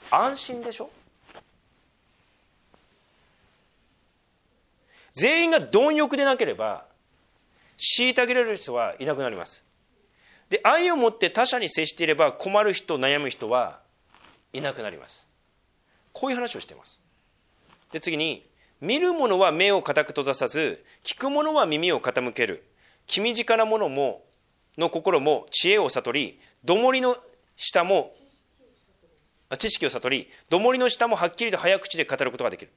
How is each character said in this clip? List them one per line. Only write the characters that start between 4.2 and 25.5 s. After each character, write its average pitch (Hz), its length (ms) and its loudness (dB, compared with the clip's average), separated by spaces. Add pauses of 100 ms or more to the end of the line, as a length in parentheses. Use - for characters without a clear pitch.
全 320 320 4
員 330 60 2
が 320 100 4
貪 262 340 4
欲 294 220 2
で 277 80 2
な 262 120 4
け 233 100 0
れ 117 80 -4
ば、 104 300 -6 (960)
虐 247 480 2
げ 247 80 0
ら 247 100 4
れ 220 60 -2
る 202 60 -4
人 139 180 -10
は 110 240 -2
い 135 80 -6
な 151 80 -2
く 135 80 -6
な 127 80 -4
り 104 60 -10
ま 85 100 -10
す。 - 180 -14 (840)
で、 196 140 -2
愛 339 280 4
を 330 60 2
持 240 120 2
っ 220 100 -2
て 180 120 2
他 233 140 0
者 247 140 0
に 196 100 -2
接 160 180 0
し - 80 -2
て 170 100 -2
い - 20 0
れ 156 80 2
ば、 143 180 4
困 202 300 0
る 208 100 2
人、 - 260 -4
悩 135 200 2
む 143 120 -4
人 110 200 -8
は 120 300 -2 (720)
い 131 80 -10
な 135 140 -6
く 120 80 -12
な 104 80 -8
り 85 60 -16
ま 67 120 -20
す。 - 200 -20 (840)
こ - 160 -6
う - 20 -2
い 254 40 -2
う - 20 -4
話 240 200 -6
を - 40 -10
し - 60 -14
て - 80 -20
い - 20 -20
ま - 100 -20
す。 - 160 -20 (880)
で、 160 80 -8
次 165 160 -4
に、 156 320 -4 (320)
「見 233 200 -2
る 359 120 2
者 247 260 2
は 185 140 6
目 190 200 0
を 190 100 2
固 147 220 0
く - 40 -8
閉 147 140 -6
ざ 135 120 -2
さ 127 140 -2
ず、 135 360 -4 (180)
聞 - 140 -8
く 269 140 -4
者 302 220 0
は 277 140 2
耳 160 260 0
を 127 80 0
傾 123 320 -4
け 120 140 0
る。 90 180 -8 (420)
気 - 140 -2
短 226 360 0
な 220 80 4
者 220 240 0
も、 135 360 -2 (520)
の 165 140 0
心 165 280 0
も 139 320 0